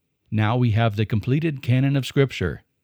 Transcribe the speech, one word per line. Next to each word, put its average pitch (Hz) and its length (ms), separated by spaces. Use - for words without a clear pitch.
Now 107 260
we 123 160
have 110 260
the 110 80
completed 127 580
canon 135 320
of 131 100
Scripture, 95 560